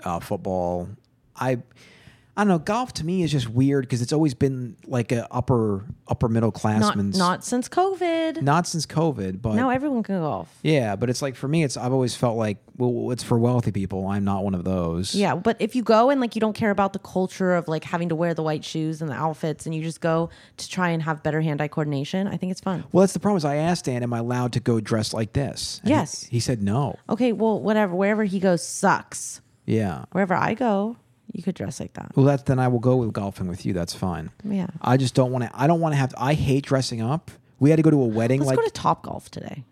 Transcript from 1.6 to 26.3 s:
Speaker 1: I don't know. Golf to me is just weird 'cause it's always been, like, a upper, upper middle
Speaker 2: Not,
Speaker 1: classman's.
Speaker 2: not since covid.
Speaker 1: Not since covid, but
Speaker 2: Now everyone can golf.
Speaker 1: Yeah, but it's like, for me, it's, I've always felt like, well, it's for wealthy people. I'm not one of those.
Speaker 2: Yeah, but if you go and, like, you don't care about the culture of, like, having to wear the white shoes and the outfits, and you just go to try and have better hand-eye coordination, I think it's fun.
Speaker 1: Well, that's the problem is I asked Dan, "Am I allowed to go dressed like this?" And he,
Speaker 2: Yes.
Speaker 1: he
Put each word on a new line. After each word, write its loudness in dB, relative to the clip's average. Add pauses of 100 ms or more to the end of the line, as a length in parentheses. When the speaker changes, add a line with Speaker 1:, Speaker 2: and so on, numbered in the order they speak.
Speaker 1:
I 2
don't 2
know. 6
Golf -2
to -6
me 0
is 0
just 0
weird 4
'cause 0
it's -2
always 4
been, -2 (100)
like, -2
a -2
upper, 2 (240)
upper 0
middle 2
Speaker 2:
Not, -2
Speaker 1:
classman's. 2
Speaker 2:
not 2
since -2
covid. 0
Speaker 1:
Not 2
since -4
covid, -2
but 0
Speaker 2:
Now 2
everyone -2
can -4
golf. -4 (140)
Speaker 1:
Yeah, 2
but 0
it's -2
like, -4
for -6
me, 2
it's, -2
I've -2
always 2
felt 0
like, 0 (200)
well, 0
it's -4
for 2
wealthy 2
people. -4
I'm -2
not 0
one -2
of -2
those. -2
Speaker 2:
Yeah, 2
but 0
if -2
you 0
go 6
and, 2
like, -2
you -2
don't 0
care 0
about 2
the -4
culture -2
of, -2
like, -4
having -2
to 0
wear 0
the -4
white -2
shoes -4
and -4
the -6
outfits, -4
and -4
you -4
just -8
go 0 (260)
to -12
try -2
and 0
have -4
better 0
hand-eye 0
coordination, -2
I -4
think -4
it's -10
fun. -4
Speaker 1:
Well, 6
that's 4
the -4
problem 2
is -2
I 0
asked 0
Dan, -2
"Am -2
I -2
allowed -2
to 0
go 2
dressed -2
like -2
this?" -6
And -2
he, 6
Speaker 2:
Yes. 0
Speaker 1:
he -2